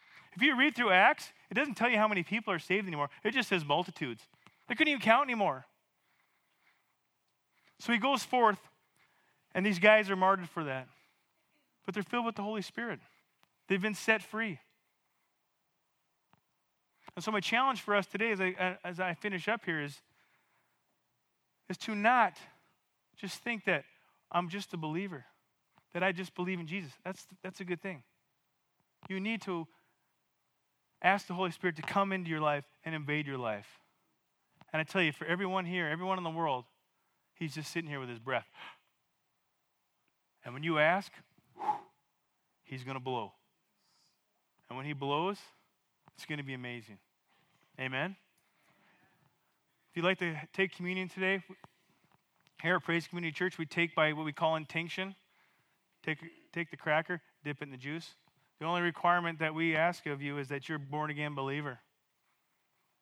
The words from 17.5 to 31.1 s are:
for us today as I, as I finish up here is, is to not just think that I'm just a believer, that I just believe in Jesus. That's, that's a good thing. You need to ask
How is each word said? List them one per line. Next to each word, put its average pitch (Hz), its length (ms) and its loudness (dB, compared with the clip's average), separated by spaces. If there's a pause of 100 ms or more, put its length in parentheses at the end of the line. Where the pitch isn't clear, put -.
for 208 140 2
us 196 120 4
today 220 240 0
as 190 100 0
I, 185 420 0
as 175 160 -8
I 180 140 0
finish 185 340 -4
up 220 160 0
here 160 180 -2
is, 143 200 -8 (1700)
is 180 80 -8
to 220 180 -6
not 214 380 4 (840)
just - 260 -10
think 233 240 -4
that 156 200 2 (460)
I'm 175 180 0
just 190 240 -8
a 185 40 -4
believer, 170 460 -4 (720)
that 175 100 0
I 190 80 4
just 180 240 -6
believe 180 240 -2
in 165 80 -8
Jesus. 165 240 -8 (140)
That's, 185 200 -12 (160)
that's 190 200 -10
a - 20 -8
good 175 180 -4
thing. 170 220 -10 (1040)
You 190 120 -4
need 214 240 -2
to 170 220 -2 (1400)
ask 190 260 2